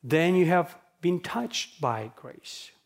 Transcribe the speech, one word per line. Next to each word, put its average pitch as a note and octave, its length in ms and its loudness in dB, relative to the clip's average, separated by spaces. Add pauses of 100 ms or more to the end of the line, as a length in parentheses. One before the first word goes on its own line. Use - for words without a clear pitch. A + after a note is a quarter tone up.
then D#3+ 320 4
you F3+ 100 6
have F3 320 0 (240)
been F3 180 0
touched - 600 -8
by A2+ 340 -4
grace. - 540 -18 (160)